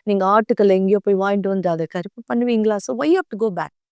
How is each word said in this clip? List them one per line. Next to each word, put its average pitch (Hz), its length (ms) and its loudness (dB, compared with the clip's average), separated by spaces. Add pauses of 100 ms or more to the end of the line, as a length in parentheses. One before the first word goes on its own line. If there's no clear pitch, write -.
நீங்க 196 240 0
ஆட்டுக்கல்ல 208 480 4
எங்கேயோ 190 280 2
போய் 196 160 0
வாங்கிட்டு 196 300 -2
வந்து 185 220 -2
அதை 165 180 -4
கருப்பு 190 380 -10
பண்ணுவீங்களா? 233 500 0
So, 202 180 -8
why 277 140 -2
you 359 100 4
have 359 120 -6
to 208 80 -12
go 220 140 -2
back? 160 200 -8 (200)